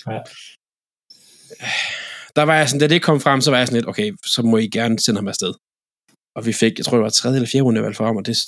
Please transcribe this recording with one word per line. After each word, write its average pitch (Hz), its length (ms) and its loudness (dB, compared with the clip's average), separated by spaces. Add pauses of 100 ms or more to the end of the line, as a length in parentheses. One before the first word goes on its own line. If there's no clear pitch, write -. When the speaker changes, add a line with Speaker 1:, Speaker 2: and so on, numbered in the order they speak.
Speaker 1:
Ja. 113 140 -8 (2250)
Speaker 2:
Der 151 80 4
var 156 140 4
jeg 147 120 2
sådan, 143 100 -2
da 151 140 4
det 175 80 2
kom 151 180 4
frem, 135 220 2
så 143 100 2
var 127 60 4
jeg 123 100 2
sådan 123 100 0
lidt, 117 120 -2
"Okay, 104 240 -4 (120)
så - 160 -2
må 113 160 4
I 110 100 0
gerne 110 320 -2
sende 107 200 0
ham 98 80 -4
afsted." 95 260 -4 (840)
Og 110 80 -8
vi 113 80 0
fik, 113 240 2
jeg 117 80 -6
tror, 120 120 0
det 110 60 4
var 110 60 -2
tredje 127 280 0
eller 120 140 0
fjerde 135 140 2
rundevalg 107 300 0
for 110 100 -2
ham, 113 120 0
og 101 80 -6
det, 117 120 -4 (100)